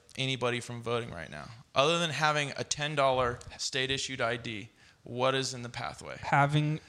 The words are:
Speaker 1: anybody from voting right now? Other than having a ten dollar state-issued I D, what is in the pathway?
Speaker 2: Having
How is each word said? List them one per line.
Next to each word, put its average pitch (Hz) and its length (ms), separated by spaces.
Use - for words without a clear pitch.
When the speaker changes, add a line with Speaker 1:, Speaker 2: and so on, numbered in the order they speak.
Speaker 1:
anybody 123 420
from 117 240
voting 117 280
right 82 200
now? 73 160
Other 160 260
than 170 100
having 147 480
a 127 60
ten 151 320
dollar 131 440
state-issued 131 600
I 120 180
D, 113 320
what 127 320
is 127 180
in 123 80
the 117 80
pathway? 76 520
Speaker 2:
Having 151 680